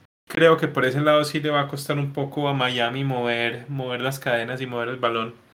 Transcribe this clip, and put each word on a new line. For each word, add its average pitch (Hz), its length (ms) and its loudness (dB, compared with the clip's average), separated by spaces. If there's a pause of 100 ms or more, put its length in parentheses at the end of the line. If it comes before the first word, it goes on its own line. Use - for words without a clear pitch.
(280)
creo 160 300 6
que 160 100 -2
por 135 160 0
ese 131 180 2
lado 151 220 4
sí 147 160 -4
le 151 120 -2
va 143 100 2
a 139 60 -2
costar 143 320 -4
un 143 120 -4
poco 143 360 -2
a 143 60 0
Miami 127 500 0
mover, 120 680 -2
mover 127 320 -4
las 135 180 -2
cadenas 123 420 -2
y 131 40 -4
mover 120 240 -4
el 127 80 -6
balón. 117 360 0 (240)